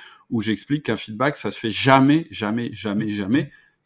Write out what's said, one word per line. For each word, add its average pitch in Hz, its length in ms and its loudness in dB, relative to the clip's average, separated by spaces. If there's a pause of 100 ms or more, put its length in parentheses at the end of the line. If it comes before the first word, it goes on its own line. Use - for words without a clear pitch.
(340)
où 113 80 0
j'explique 110 460 -4
qu'un 110 100 -2
feedback, 123 400 -4
ça 110 140 -6
se - 60 -12
fait 113 140 -4
jamais, 135 600 6
jamais, 110 420 -4
jamais, 107 340 -4
jamais 104 440 -2 (340)